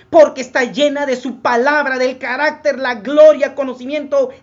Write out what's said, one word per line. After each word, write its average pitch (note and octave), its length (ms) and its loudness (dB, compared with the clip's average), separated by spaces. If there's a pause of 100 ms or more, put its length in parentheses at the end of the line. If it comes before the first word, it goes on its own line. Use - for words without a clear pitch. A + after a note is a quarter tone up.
(100)
Porque D4 320 4
está B3 220 -4
llena C#4 420 -2
de B3+ 100 -2
su B3 240 -10
palabra, C4+ 580 0
del B3+ 200 -4
carácter, C#4+ 600 -4
la B3+ 180 -6
gloria, C#4 580 4
conocimiento C#4 760 -4 (120)